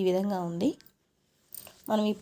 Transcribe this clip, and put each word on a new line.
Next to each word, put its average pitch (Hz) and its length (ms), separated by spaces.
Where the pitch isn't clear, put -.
ఈ - 80
విధంగా 190 300
ఉంది. 175 200
మనం 214 140
ఈ - 80